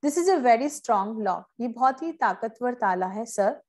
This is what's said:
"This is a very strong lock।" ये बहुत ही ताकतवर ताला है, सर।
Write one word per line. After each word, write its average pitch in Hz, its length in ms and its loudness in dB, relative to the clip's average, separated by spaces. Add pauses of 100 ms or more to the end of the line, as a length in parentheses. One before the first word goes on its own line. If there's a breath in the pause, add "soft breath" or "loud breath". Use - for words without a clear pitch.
"This 294 180 0
is 381 120 4
a 302 80 2
very 254 380 2
strong 214 340 0
lock।" 196 280 -4 (160)
ये 240 80 -4
बहुत 262 360 0
ही 330 80 -6
ताकतवर 233 640 -4
ताला 185 320 0
है, 208 200 -6
सर। 208 440 -2